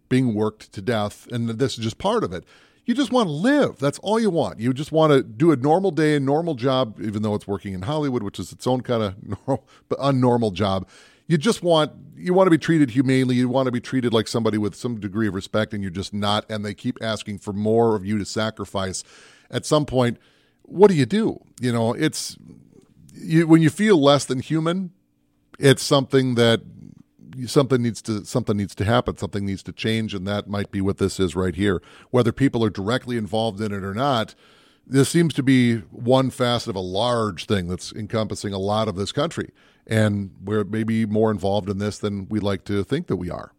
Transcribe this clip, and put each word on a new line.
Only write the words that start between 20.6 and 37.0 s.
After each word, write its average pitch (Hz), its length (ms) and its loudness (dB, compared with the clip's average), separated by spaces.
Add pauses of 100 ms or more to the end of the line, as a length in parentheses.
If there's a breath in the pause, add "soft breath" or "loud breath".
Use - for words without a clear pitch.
what 190 260 6
do 202 60 4
you 139 120 4
do? 185 340 0 (200)
You 120 120 0
know, 117 200 2
it's, - 440 -4 (760)
you, 165 360 2
when 160 140 8
you 156 80 6
feel 202 300 4
less 143 240 6
than 131 140 -2
human, 165 540 -4 (640)
it's 135 240 6
something 131 540 2
that, 117 240 4 (880)
something 131 360 2
needs 117 200 -2
to, 104 220 -4
something 113 320 -2
needs 101 200 -4
to 104 80 -4
happen. 117 320 2
Something 101 280 -6
needs 98 200 -6
to 90 80 -12
change, 110 420 -4
and 92 140 -8
that 101 200 -4
might 101 220 -4
be 101 100 -4
what 95 180 0
this 98 220 0
is 90 160 0
right 92 200 -2
here. 98 260 2 (280 loud breath)
Whether 117 220 2
people 123 320 0
are 107 60 0
directly 120 460 -4
involved 110 440 -4
in 107 120 -6
it 98 120 -8
or 98 100 -8
not, 123 400 -2 (520 soft breath)
this 131 220 2
seems 170 260 2
to 143 80 -2
be 123 340 4 (140)
one 127 400 0
facet 120 400 -2
of 95 60 -8
a 95 40 -4
large 104 640 -2